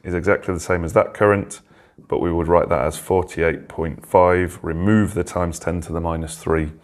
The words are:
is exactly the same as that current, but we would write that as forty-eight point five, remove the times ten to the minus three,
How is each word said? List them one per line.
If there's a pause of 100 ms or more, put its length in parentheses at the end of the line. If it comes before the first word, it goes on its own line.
is
exactly
the
same
as
that
current, (480)
but
we
would
write
that
as
forty-eight
point
five,
remove
the
times
ten
to
the
minus
three, (120)